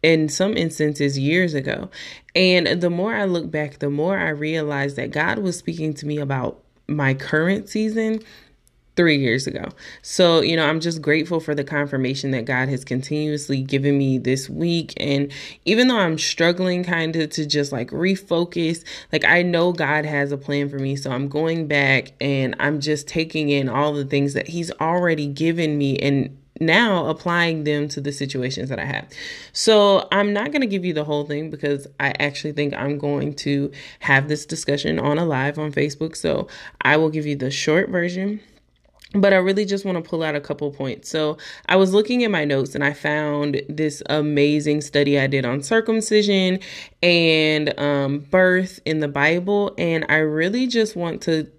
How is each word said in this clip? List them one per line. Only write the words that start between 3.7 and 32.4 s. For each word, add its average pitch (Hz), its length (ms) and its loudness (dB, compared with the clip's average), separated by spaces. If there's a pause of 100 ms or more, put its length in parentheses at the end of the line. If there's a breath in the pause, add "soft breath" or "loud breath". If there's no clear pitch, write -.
the 143 100 -2
more 160 300 0
I 170 120 -2
realize 147 680 -2
that 120 160 -6
God 175 260 0
was 185 180 -2
speaking 156 380 -6
to 147 100 -12
me 147 140 -4
about 135 440 -4 (240)
my 139 280 0
current 160 560 0
season 220 500 -2 (760 loud breath)
three 165 200 6
years 135 300 0
ago. - 240 -8 (320 loud breath)
So, 170 400 4
you 165 140 2
know, 156 100 2
I'm 156 140 0
just 165 200 -4
grateful 156 400 0
for 151 140 -4
the 143 100 -2
confirmation 139 680 -2
that 120 120 -2
God 127 240 0
has 135 160 -4
continuously 143 800 -2
given 139 340 0
me 135 220 2
this 131 320 -2
week. 160 480 -2
And 139 340 0 (320 loud breath)
even 233 240 4
though 240 100 2
I'm 160 200 2
struggling 180 680 0
kind 165 320 -2
of 156 140 -2
to 151 160 -4
just, 147 260 -2
like, 127 160 -4
refocus, 170 960 -2 (260 loud breath)
like, - 140 0
I 175 160 6
know 175 320 4
God 151 320 0
has 143 280 0
a 143 40 -2
plan 143 320 -2
for 139 100 -6
me. 135 180 -2
So 135 160 -6
I'm 139 160 -2
going 160 380 -2
back 139 540 2
and 135 400 0
I'm 147 180 0
just 147 300 -2
taking 160 400 -2
in 139 220 2
all 147 240 0
the 143 100 -4
things 139 300 0
that - 140 -4
he's 165 240 -6
already 160 560 0
given 156 500 0
me 139 200 0
and 139 380 0 (240)
now 175 460 4
applying 165 580 0
them 147 240 0
to 143 120 -8
the 143 120 -6
situations 135 560 -6
that 131 100 -6
I - 60 -6
have. - 240 -6 (440 loud breath)
So 202 600 6
I'm 202 200 2
not 233 200 -2
gonna 269 140 2
give 196 180 -2
you 180 80 -2
the 151 100 -2
whole 147 220 -2
thing 151 260 -6
because 143 380 -4 (100)
I 139 220 -2
actually 143 320 -4